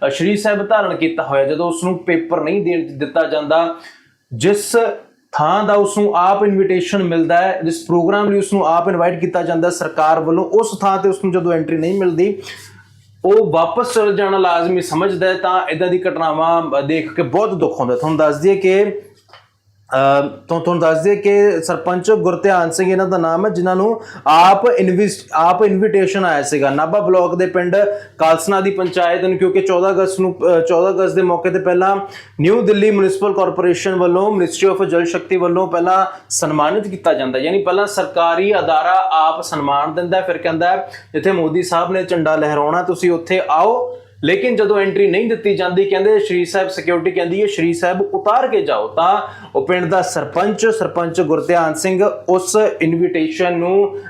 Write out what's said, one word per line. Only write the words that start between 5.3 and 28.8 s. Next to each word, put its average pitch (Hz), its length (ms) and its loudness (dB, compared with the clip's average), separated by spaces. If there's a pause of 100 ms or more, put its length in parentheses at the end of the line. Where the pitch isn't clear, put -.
ਥਾਂ 175 320 0
ਦਾ 208 100 0
ਉਸ 202 240 2
ਨੂੰ 202 200 2
ਆਪ 196 260 2
ਇਨਵੀਟੇਸ਼ਨ 190 600 0
ਮਿਲਦਾ 165 340 2
ਹੈ, 185 260 0
ਜਿਸ 165 240 -6
ਪ੍ਰੋਗਰਾਮ 175 440 2
ਲਈ 202 60 2
ਉਸ 196 160 -2
ਨੂੰ 185 140 2
ਆਪ 170 220 2
ਇਨਵਾਈਟ 175 300 0
ਕੀਤਾ 175 240 -2
ਜਾਂਦਾ 170 260 0
ਸਰਕਾਰ 160 500 0
ਵੱਲੋਂ, 165 260 0
ਉਸ 214 340 0
ਥਾਂ 190 180 2
ਤੇ 190 120 0
ਉਸ 190 140 -2
ਨੂੰ 185 100 0
ਜਦੋਂ 175 200 0
ਐਂਟਰੀ 160 240 -2
ਨਹੀਂ 180 220 -2
ਮਿਲਦੀ, 185 420 0 (840)
ਉਹ 202 260 4
ਵਾਪਸ 165 420 0
ਚਲ 208 220 2
ਜਾਣਾ 196 220 0
ਲਾਜ਼ਮੀ 180 440 0
ਸਮਝਦਾ 185 460 -2
ਹੈ। 185 60 2
ਤਾਂ 180 340 -2
ਇੱਦਾਂ 160 200 -2
ਦੀ 185 220 -2
ਘਟਨਾਵਾਂ, 160 720 0
ਅ, - 20 0
ਦੇਖ 151 320 -4
ਕੇ 170 100 -2
ਬਹੁਤ 190 300 -2
ਦੁੱਖ 143 260 -2
ਹੁੰਦਾ। 123 160 -2
ਤੁਹਾਨੂੰ 156 220 -2
ਦੱਸ 151 200 2
ਦਈਏ 190 180 2
ਕਿ, 190 460 0 (920)
ਅ, 139 260 4
ਤੁਹਾ-, 165 380 -6
ਤੁਹਾਨੂੰ 170 200 -2
ਦੱਸ 160 240 2
ਦਈਏ 202 120 2
ਕਿ 202 460 2
ਸਰਪੰਚ 180 500 -2
ਗੁਰਧਿਆਨ 180 600 2
ਸਿੰਘ 185 200 0
ਇਹਨਾਂ 190 160 0
ਦਾ 180 100 0
ਨਾਮ 165 280 0
ਹੈ, 214 60 0
ਜਿਨ੍ਹਾਂ 180 240 0
ਨੂੰ 220 260 0 (260)
ਆਪ 185 420 6
ਇਨਵਿਸ-, 185 640 0
ਆਪ 180 320 2
ਇਨਵੀਟੇਸ਼ਨ 196 600 2
ਆਇਆ 151 160 0
ਸੀਗਾ 139 280 0
ਨਾਭਾ 160 300 0
ਬਲਾਕ 180 360 2
ਦੇ 180 100 0
ਪਿੰਡ 180 300 -2 (420)
ਕਾਲਸਨਾ 165 440 2
ਦੀ 196 100 0
ਪੰਚਾਇਤ 180 520 0